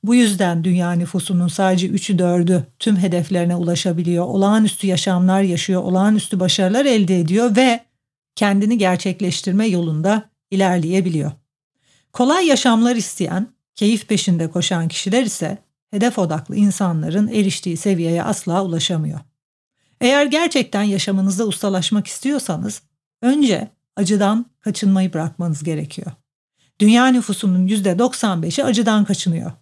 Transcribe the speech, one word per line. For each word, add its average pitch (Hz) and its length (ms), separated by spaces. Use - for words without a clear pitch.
Bu 233 100
yüzden 190 500
dünya 175 280
nüfusunun 175 560
sadece 185 400
üçü 196 300
dördü 175 480
tüm 214 180
hedeflerine 175 600
ulaşabiliyor, 175 680
olağanüstü 202 640
yaşamlar 185 560
yaşıyor, 185 400
olağanüstü 190 580
başarılar 190 440
elde 196 360
ediyor 202 360
ve 247 280
kendini 208 420
gerçekleştirme 185 880
yolunda 180 640
ilerleyebiliyor. 180 840
Kolay 320 340
yaşamlar 240 500
isteyen, 196 520
keyif 214 340
peşinde 170 420
koşan 165 380
kişiler 208 340
ise 196 360
hedef 226 280
odaklı 160 380
insanların 190 720
eriştiği 196 480
seviyeye 170 460
asla 190 420
ulaşamıyor. 160 560
Eğer 277 260
gerçekten 285 560
yaşamınızda 196 640
ustalaşmak 196 600
istiyorsanız 208 760
önce 247 460
acıdan 202 500
kaçınmayı 190 520
bırakmanız 160 520
gerekiyor. 151 480
Dünya 233 260
nüfusunun 202 600
yüzde 190 320
doksan 214 440
beşi 175 220
acıdan 220 400
kaçınıyor. 170 580